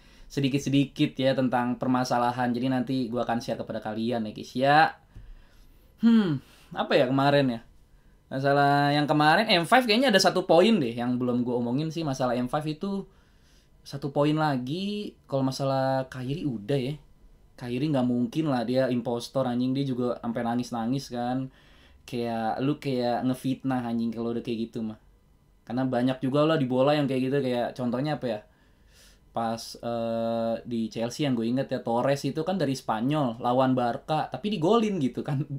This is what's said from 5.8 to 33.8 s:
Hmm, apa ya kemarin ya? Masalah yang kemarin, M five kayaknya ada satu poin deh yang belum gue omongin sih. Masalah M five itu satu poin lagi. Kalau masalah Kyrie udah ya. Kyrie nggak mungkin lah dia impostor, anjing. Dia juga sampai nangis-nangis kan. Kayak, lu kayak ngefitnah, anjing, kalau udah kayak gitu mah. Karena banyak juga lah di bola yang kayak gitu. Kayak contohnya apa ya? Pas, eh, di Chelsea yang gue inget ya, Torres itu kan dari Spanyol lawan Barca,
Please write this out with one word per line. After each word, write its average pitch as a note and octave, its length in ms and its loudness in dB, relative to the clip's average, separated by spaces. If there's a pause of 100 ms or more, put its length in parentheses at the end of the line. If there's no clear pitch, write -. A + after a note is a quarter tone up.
Hmm, G3+ 320 4 (320)
apa - 240 -2
ya B2+ 160 4
kemarin C3+ 480 4
ya? - 20 -14 (680)
Masalah C#3+ 640 4
yang D3 160 0
kemarin, D#3 400 4
M E3+ 160 4
five B3 240 4
kayaknya A#3 240 4
ada F#3+ 80 8
satu F3+ 240 2
poin F#3+ 320 6
deh A#2+ 160 -2
yang B2 240 -2
belum B2 240 0
gue A#2+ 80 -2
omongin B2 400 -2
sih. E3 160 -6
Masalah B2+ 320 0
M B2 80 -2
five D3 160 -4
itu F#3+ 480 -6 (720)
satu C#3 320 -8
poin D3+ 240 4
lagi. D#3 880 -2
Kalau C3+ 160 0
masalah C3+ 640 0
Kyrie C3+ 400 -6
udah A2+ 320 -2
ya. C3 160 -4 (640)
Kyrie B2+ 320 -2
nggak B2+ 160 2
mungkin B2 480 0
lah A#2 80 0
dia B2+ 240 2
impostor, A#2+ 640 -2
anjing. B2+ 240 0
Dia C#3 80 0
juga B2 400 -2
sampai A#2 240 -4
nangis-nangis A#2+ 640 -4
kan. B2+ 400 -4 (560)
Kayak, A#2 560 -4
lu C#3+ 160 0
kayak B2 480 -2
ngefitnah, B2+ 560 -2
anjing, A#2 320 -4
kalau A#2 160 -4
udah A#2 160 -4
kayak A2+ 240 -4
gitu A2 240 -8
mah. - 40 -18 (680)
Karena B2 160 -4
banyak B2+ 400 0
juga C#3+ 240 2
lah D#3+ 80 4
di C3+ 160 0
bola C3 240 4
yang C#3+ 160 0
kayak C3 160 0
gitu. C3 160 -2
Kayak B2 320 -2
contohnya B2+ 400 -2
apa C3 160 -6
ya? G#2+ 100 -4 (920)
Pas, A#2 320 -4 (160)
eh, A2+ 760 -2 (120)
di A2+ 240 -4
Chelsea A#2 320 -4
yang C3 160 0
gue A2+ 80 0
inget C3 240 0
ya, B2+ 80 -2
Torres B2+ 480 0
itu D3 160 -2
kan F#3 160 -2
dari C#3+ 160 0
Spanyol B2 640 -2
lawan B2+ 400 2
Barca, A#2+ 480 -2